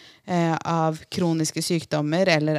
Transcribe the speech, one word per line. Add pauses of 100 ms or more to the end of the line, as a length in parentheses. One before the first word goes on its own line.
(260)
eh,
av (100)
kroniske
sykdommer
eller